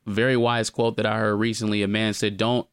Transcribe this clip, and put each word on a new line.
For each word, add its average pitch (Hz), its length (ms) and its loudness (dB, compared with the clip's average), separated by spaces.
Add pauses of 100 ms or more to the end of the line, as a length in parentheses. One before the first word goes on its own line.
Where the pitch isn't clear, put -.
very 117 320 2
wise 117 320 0
quote 117 280 -2
that 107 100 0
I 107 100 0
heard 107 200 0
recently. 107 440 0
A 98 60 0
man 107 260 0
said, 104 240 -2
"Don't 117 360 0